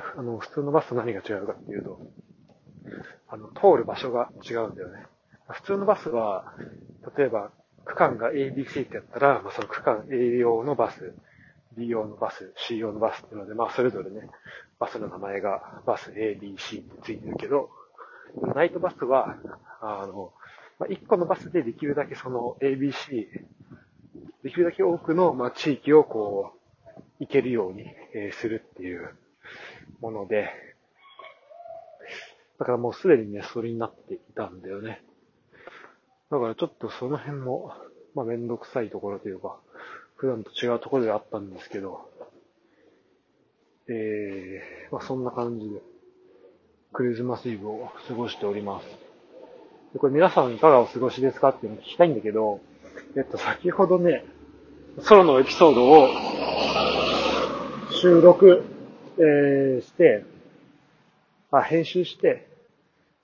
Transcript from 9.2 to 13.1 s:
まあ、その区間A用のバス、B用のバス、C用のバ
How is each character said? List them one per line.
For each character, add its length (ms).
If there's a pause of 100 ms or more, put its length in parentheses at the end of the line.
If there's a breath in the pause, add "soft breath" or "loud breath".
ま 80
あ、 20
そ 80
の 80
区 140
間 280
A 280
用 260
の 100
バ 160
ス、 220 (640 soft breath)
B 140
用 160
の 100
バ 140
ス、 260
C 220
用 160
の 40
バ 160